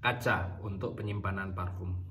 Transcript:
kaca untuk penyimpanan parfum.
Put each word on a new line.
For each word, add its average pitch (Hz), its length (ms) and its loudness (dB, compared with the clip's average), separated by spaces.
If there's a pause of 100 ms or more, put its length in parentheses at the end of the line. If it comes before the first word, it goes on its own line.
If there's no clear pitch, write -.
kaca 113 560 2
untuk 104 400 -2
penyimpanan 98 560 0
parfum. 90 400 -2 (160)